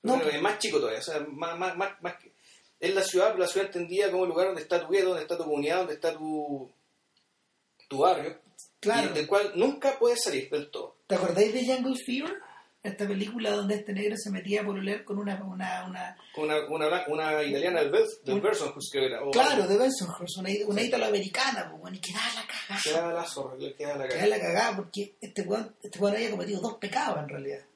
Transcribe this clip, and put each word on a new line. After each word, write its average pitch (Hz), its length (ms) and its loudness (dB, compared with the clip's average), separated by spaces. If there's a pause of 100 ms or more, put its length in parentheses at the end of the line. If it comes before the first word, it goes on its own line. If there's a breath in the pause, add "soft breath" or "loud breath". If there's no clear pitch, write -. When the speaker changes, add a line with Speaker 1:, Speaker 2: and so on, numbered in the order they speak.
Speaker 1:
No. 254 160 4
Speaker 2:
Pero 156 120 2
es 147 120 0
más 208 180 2
chico 170 200 0
todavía, 120 200 0
o - 40 -8
sea, 151 160 -4
más, 160 400 -6
más, 185 160 -2
más, 196 260 -4
más 175 140 -6
que, - 160 -20 (480 soft breath)
es 190 160 0
la 190 80 4
ciudad, 185 280 4
pero 185 80 -2
la 175 80 4
ciudad 190 200 0
entendida 180 420 -2
como 185 140 2
el 175 60 2
lugar 175 180 2
donde 175 140 -2
está 175 180 0
tu - 140 -4
gueto, 185 160 4
donde 165 140 0
está 170 120 -4
tu 160 80 -4
comunidad, 151 360 0
donde 160 160 -2
está 165 220 -2
tu, 147 540 -6 (1160)
tu 135 100 -4
barrio, 170 400 4 (400)
Speaker 1:
Claro. 208 320 2
Speaker 2:
y - 20 -4
del 151 140 0
cual 202 280 4
nunca 277 440 2
puedes 240 240 4
salir 139 260 -2
del 147 220 -2
todo. - 240 -10 (100)
Speaker 1:
¿Te 190 100 2
acordáis 190 380 4
de 247 100 0
Django 254 300 2 (120)
Fever? 285 280 -2 (480 loud breath)
Esta 202 240 -4
película 208 460 -2
donde 208 240 0
este 208 160 -6
negro 208 260 0
se 208 140 -8
metía 196 300 -2
a 202 40 -4
pololear 196 380 -4
con 202 160 -6
una, 202 240 -2
una, 185 420 -6
una 180 320 -10 (160 loud breath)
Speaker 2:
Con 151 120 -2
una, 151 240 2
una 156 180 0
blan-, 175 240 2
una 156 320 0
italiana 151 380 2
del 143 100 2
Bel-, 220 160 6 (160)
del 196 120 0
Speaker 1:
un 202 60 2
Speaker 2:
Bensonhurst, 160 520 0
creo 135 100 2
que 131 120 2
era, 113 100 -6
o - 60 -2
Speaker 1:
Claro, 254 320 6
Speaker 2:
algo. 175 40 2
Speaker 1:
de 196 120 4
Bensonhurst, 185 580 0
una, 190 120 -4 (160)
una 208 160 0
Speaker 2:
Sí. 240 60 2
Speaker 1:
italoamericana, 220 840 0
pues, 160 120 -16
bueno, 185 160 -12
y - 20 -14
quedaba 220 360 -4
la 226 120 -8
cagada. - 340 -6
Speaker 2:
Quedaba 165 320 0
la 170 120 -2
zorra, 131 320 -8
quedaba 139 160 -8
la - 20 -14
Speaker 1:
Quedaba 143 320 -4
Speaker 2:
cagada. 131 200 2
Speaker 1:
la 214 120 4
cagada 190 380 2
porque 202 420 -8
este - 220 -8
weón, 208 420 -4
este 202 160 -14
weón 202 160 4
había 220 160 0
cometido 185 300 -4
dos 208 160 -4
pecados - 420 -2
en 147 80 -6
realidad. 139 380 -8 (100)